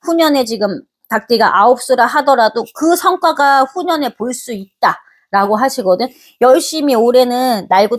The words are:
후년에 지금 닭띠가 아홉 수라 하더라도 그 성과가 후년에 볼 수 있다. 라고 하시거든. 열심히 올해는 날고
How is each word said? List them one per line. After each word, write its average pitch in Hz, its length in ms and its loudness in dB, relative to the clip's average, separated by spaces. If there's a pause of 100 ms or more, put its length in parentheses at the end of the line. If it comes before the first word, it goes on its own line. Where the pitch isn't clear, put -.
후년에 311 420 0
지금 208 360 -4 (280)
닭띠가 220 500 0
아홉 240 220 4
수라 247 260 0
하더라도 247 560 0 (120)
그 330 200 0
성과가 311 680 0
후년에 311 500 -6
볼 240 180 -6
수 247 200 -12
있다. 196 480 -4 (300)
라고 202 260 0
하시거든. 233 500 -2 (320)
열심히 285 560 2
올해는 247 760 0
날고 214 300 2